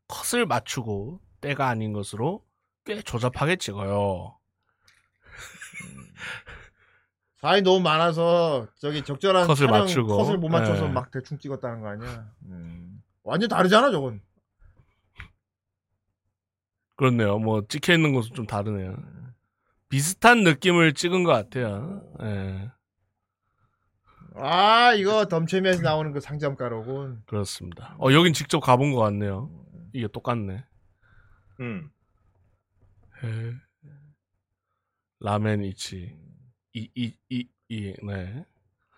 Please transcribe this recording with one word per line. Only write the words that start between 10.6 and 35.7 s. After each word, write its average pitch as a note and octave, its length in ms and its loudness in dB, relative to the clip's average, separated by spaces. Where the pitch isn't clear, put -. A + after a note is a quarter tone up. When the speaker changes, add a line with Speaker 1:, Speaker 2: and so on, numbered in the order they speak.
Speaker 1:
네. F#2 40 -2
Speaker 2:
막 B2+ 200 -4
대충 C3+ 280 -10
찍었다는 B2+ 420 -8
거 G#2+ 80 -10
아니야? A2+ 380 -12
음. F2 560 -16
완전 F#3+ 260 -2
다르잖아, G#3+ 420 4
저건. C3 300 -4
Speaker 1:
그렇네요. A2+ 440 2
뭐 A2 280 0
찍혀 D#3+ 260 0
있는 D#3 200 4
곳은 A#2+ 220 -2
좀 A#2 120 -8
다르네요. G2+ 440 -6
Speaker 2:
음. - 420 -16
Speaker 1:
비슷한 F#3+ 540 4
느낌을 E3+ 500 6
찍은 F3+ 300 0
것 E3 80 4
같아요. B2 720 -2
예. G2 480 -6
Speaker 2:
아, G#3+ 580 6
이거 G#3 320 2
덤체미에서 F3+ 560 0
나오는 D#3 320 0
그 C#3+ 80 -6
상점가로군. C3 1040 -6
Speaker 1:
그렇습니다. - 720 -8
어, C3+ 140 4
여긴 E3+ 200 6
직접 D3+ 260 -2
가본 C3+ 340 4
것 A#2+ 80 2
같네요. G2+ 480 -2
Speaker 2:
음. - 200 -20
Speaker 1:
이게 A#2+ 140 -6
똑같네. A2+ 560 -6
Speaker 3:
음. G2 300 -10
Speaker 1:
예. A2+ 300 -8
라멘 G#2 440 0
이치. F#2+ 520 -10